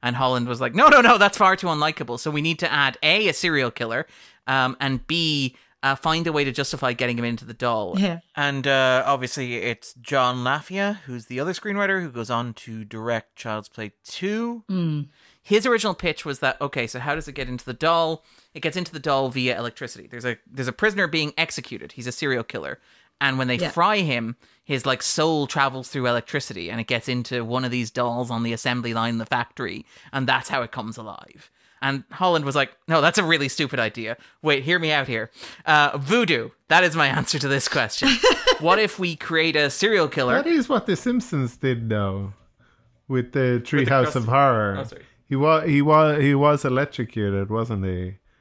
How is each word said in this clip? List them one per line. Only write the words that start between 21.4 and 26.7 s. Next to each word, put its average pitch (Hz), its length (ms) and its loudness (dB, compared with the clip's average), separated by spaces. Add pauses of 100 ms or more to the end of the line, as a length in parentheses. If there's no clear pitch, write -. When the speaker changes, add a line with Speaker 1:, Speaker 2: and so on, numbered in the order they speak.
Speaker 1:
He's 120 120 -12
a 123 60 -6
serial 127 320 -2
killer. 71 380 -10 (400)
And 135 160 0
when 131 100 0
they 127 80 0
Speaker 2:
Yeah. 135 160 -2
Speaker 1:
fry 202 280 2
him, 120 360 -2 (300)
his, 131 200 -2
like, 131 160 0
soul 156 460 0
travels 131 400 -2
through 131 200 -4
electricity 113 640 -4